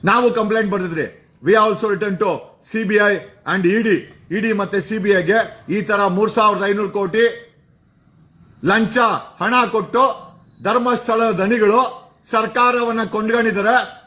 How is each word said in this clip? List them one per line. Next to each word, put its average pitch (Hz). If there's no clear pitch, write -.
ನಾವು 233
ಕಂಪ್ಲೇಂಟ್ 214
ಬರ್ದಿದ್ರಿ. 165
We 165
also 214
return 196
to 180
ಸಿ 220
ಬಿ 208
ಐ 208
and 185
ಇ 208
ಡಿ. 202
ಇ 196
ಡಿ 220
ಮತ್ತೆ 202
ಸಿ 220
ಬಿ 202
ಐಗೆ 185
ಈ 202
ತರ 202
ಮೂರ್ 190
ಸಾವಿರದ 208
ಐನೂರು 202
ಕೋಟಿ 208
ಲಂಚ 220
ಹಣ 214
ಕೊಟ್ಟು 220
ಧರ್ಮಸ್ಥಳ 233
ದಣಿಗಳು 214
ಸರ್ಕಾರವನ್ನ 233
ಕೊಂಡ್ಕೊಂಡಿದ್ದಾರೆ. 220